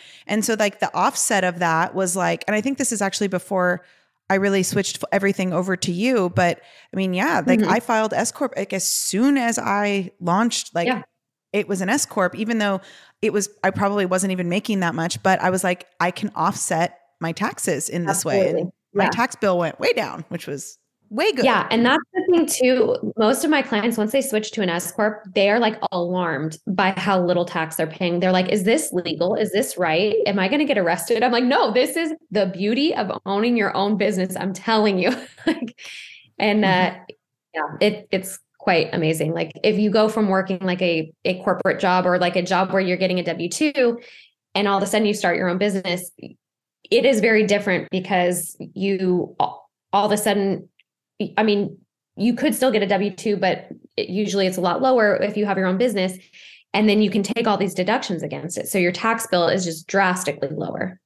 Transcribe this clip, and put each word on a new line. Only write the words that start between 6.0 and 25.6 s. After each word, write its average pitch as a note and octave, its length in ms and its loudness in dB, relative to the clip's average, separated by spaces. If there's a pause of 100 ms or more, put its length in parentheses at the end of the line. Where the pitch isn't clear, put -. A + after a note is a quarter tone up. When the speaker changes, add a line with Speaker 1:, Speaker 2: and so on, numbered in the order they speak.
Speaker 1:
But F3 300 0 (340)
I - 20 -4
mean, F#3+ 160 -2
yeah, G#3+ 340 0
like, A3 140 4
Speaker 2:
Mm-hmm. G3 100 2
Speaker 1:
I A3 100 2
filed A3 340 0
S G#3 180 -2
Corp, - 240 -4
like, G3 160 -6
as F#3+ 120 -4
soon C4+ 520 0
as A#3 220 0
I G3+ 520 -2 (100)
launched, F#3+ 540 0
like, E3+ 120 0
Speaker 2:
Yeah. A#3+ 160 -2 (500)
Speaker 1:
it G#3 160 -2
was F#3+ 140 -2
an F#3 80 -2
S - 160 0
Corp, F3+ 280 -2
even A3 220 -2
though G3+ 240 0 (400)
it G#3+ 140 0
was, G3+ 160 -2 (120)
I F#3+ 80 2
probably G3 360 0
wasn't F#3 260 0
even F3+ 160 -4
making G3 320 -2
that E3+ 140 0
much, E3 280 -4
but F#3+ 200 4
I F#3 80 2
was F#3 120 0
like, F3+ 240 -2 (140)
"I F3 120 2
can G3 220 -6
offset E3+ 640 -2 (220)
my E3+ 120 -4
taxes E3+ 580 -4
in F3 160 -4
this F#3 180 -2
way." G3 140 0
And F#3 100 2
Speaker 2:
Absolutely. F3 240 -2 (220)
Speaker 1:
my G3 100 2
Speaker 2:
Yeah. D3 60 2
Speaker 1:
tax A#3 260 -2
bill F#3 220 0
went E3 200 -2
way A#3+ 140 0
down, D#3+ 380 -4
which F3 160 -8
was - 320 -12 (300)
way D#4 220 0
good. B3+ 140 0
Speaker 2:
Yeah. A3+ 260 4
And A#3 160 4
that's D4+ 160 4 (120)
the F#4 80 0 (100)
thing E4+ 140 4
too. A3 680 2
Most A3 280 2
of D4+ 60 2
my C#4+ 120 4
clients, A3+ 340 0
once G#3+ 140 0
they C4+ 100 2
switch G#3+ 300 -2
to A3 100 -6
an F#3 80 2
S F3 220 -2
Corp, G#3+ 320 -2 (140)
they G3+ 140 4
are, A#3 100 4